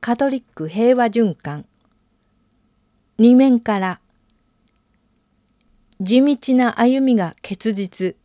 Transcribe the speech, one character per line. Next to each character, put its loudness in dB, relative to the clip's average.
カ -4
ト -2
リ -4
ッ -20
ク -10
平 0
和 0
循 -2
環。 -12
二 6
面 4
か -4
ら、 -8
地 2
道 0
な 0
歩 2
み 2
が -4
結 -8
実。 -8